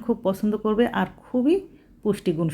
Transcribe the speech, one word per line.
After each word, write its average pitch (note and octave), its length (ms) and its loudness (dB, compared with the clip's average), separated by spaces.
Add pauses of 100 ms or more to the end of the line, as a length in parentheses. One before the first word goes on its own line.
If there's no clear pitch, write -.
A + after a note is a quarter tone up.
খুব A#3 120 0 (100)
পছন্দ F#3+ 260 0 (100)
করবে G#3+ 220 2 (140)
আর F#3 80 0 (160)
খুবই B3+ 320 2 (480)
পুষ্টিগুণ E3+ 500 0